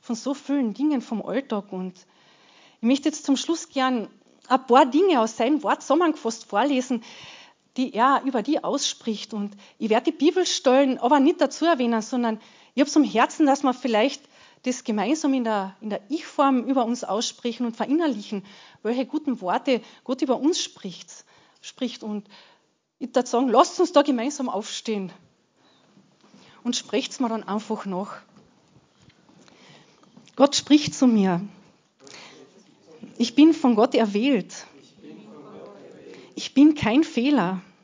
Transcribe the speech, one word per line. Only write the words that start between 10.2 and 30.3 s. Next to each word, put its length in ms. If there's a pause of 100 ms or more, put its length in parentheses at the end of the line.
aber 220
nicht 200
dazu 240
erwähnen, 380
sondern 380 (340)
ich 60
hab's 160
am 80
Herzen, 420
dass 160
wir 120
vielleicht 480 (400)
das 220
gemeinsam 500
in 100
der, 360
in 100
der 180
Ich-Form 560
über 200
uns 200
aussprechen 640
und 100
verinnerlichen, 680 (380)
welche 240
guten 340
Worte 400 (240)
Gott 180
über 160
uns 220
spricht, 640 (360)
spricht. 420
Und 260 (680)
ich 160
würd 140
sagen, 200
lasst 300
uns 140
da 100
gemeinsam 460
aufstehen 640 (1500)
und 100
sprecht's 460
mir 80
dann 160
einfach 420
nach. 360 (2000)